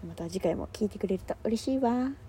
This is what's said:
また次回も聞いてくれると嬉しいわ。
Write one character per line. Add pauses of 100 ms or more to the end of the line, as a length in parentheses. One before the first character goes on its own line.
ま
た
次
回
も
聞
い
て
く
れ
る
と (100)
嬉
し
い
わ。 (180)